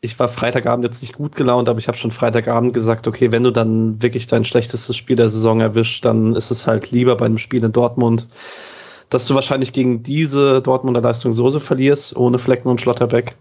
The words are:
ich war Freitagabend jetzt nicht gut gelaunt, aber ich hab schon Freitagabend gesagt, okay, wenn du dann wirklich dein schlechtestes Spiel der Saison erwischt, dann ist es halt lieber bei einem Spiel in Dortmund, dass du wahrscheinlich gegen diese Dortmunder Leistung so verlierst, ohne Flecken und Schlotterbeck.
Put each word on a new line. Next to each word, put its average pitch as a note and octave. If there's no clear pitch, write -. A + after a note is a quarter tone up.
ich A#2
war B2
Freitagabend A#2+
jetzt A#2
nicht A#2
gut D3
gelaunt, B2
aber A#2
ich -
hab A#2+
schon A2+
Freitagabend A#2
gesagt, A2+
okay, A2+
wenn A#2
du B2
dann A2+
wirklich A#2+
dein A2+
schlechtestes -
Spiel -
der A#2
Saison A2
erwischt, A2+
dann A2+
ist -
es -
halt A2
lieber B2
bei A#2
einem A2
Spiel A#2
in A2
Dortmund, A#2+
dass -
du C#3
wahrscheinlich C3+
gegen B2
diese C#3
Dortmunder C3
Leistung A#2
so A#2+
verlierst, C#3
ohne B2
Flecken B2
und A#2+
Schlotterbeck. A#2+